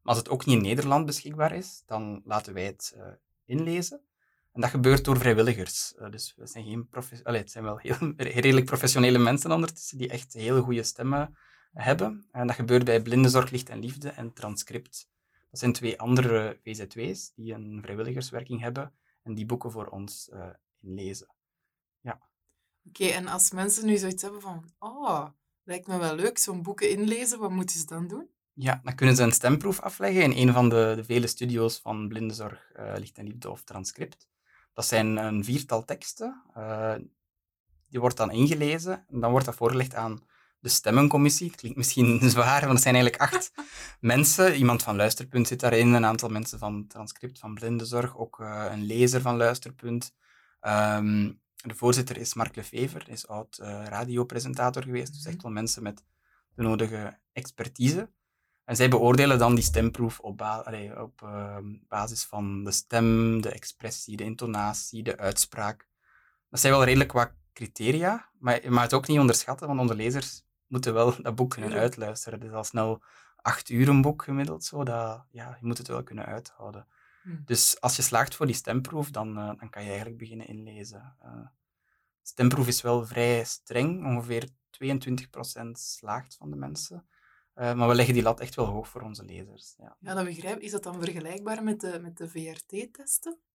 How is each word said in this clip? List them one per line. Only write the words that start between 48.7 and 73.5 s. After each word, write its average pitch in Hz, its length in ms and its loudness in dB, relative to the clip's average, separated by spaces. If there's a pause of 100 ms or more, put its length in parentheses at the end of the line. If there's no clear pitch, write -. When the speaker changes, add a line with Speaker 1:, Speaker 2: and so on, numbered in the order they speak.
Speaker 1:
een 104 140 -6
lezer 123 360 4
van 120 160 0
Luisterpunt. 120 760 -2 (460)
Ehm, 104 720 2 (240)
de 117 200 -14
voorzitter 123 420 2
is 117 160 -8
Mark 113 220 -4
Lefever, 123 540 -8
is 113 180 -14
oud, 107 300 -12
eh, 101 280 -12
radiopresentator 123 1000 -4
geweest. 127 300 -6
Dus 147 80 -16
Speaker 2:
Mhm. - 80 -12
Speaker 1:
echt 170 120 -10
wel 117 100 -10
mensen 113 320 -4
met 104 200 -10 (520)
de 120 60 -6
nodige 110 580 -2 (140)
expertise. 131 760 -4 (540)
En 120 120 -6
zij 123 140 6
beoordelen 127 500 6
dan 120 160 8
die 113 80 4
stemproef 113 560 0
op 104 180 -12
ba-, 107 280 -4
allee, 110 360 -10
op, 120 200 -16
ehm, 101 440 -10 (220)
basis 110 360 -6
van 101 400 -6
de 101 80 -4
stem, 113 720 2
de 107 80 -4
expressie, - 680 -10
de 104 60 -8
intonatie, 110 800 -6
de 113 140 -4
uitspraak. 104 680 -4 (640)
Dat 131 100 -6
zijn 135 140 6
wel 135 100 6
redelijk 131 280 6
wat 120 200 2 (220)
criteria, 156 760 -2 (100)
maar 120 240 0
je 127 80 -8
mag 120 120 6
het 117 100 0
ook 131 140 2
niet 151 120 6
onderschatten, 135 480 4
want 135 120 -2
onze 117 160 0
lezers 123 480 -4 (240)
moeten 127 260 -2
wel 117 280 4
dat 117 140 -6
boek 127 140 0
kunnen 110 200 -6
Speaker 2:
Tuurlijk. 110 200 2
Speaker 1:
uitluisteren. 110 500 -8
Het 113 100 -12
is 110 60 -12
al 107 80 -6
snel 110 400 -4 (320)
acht - 340 -4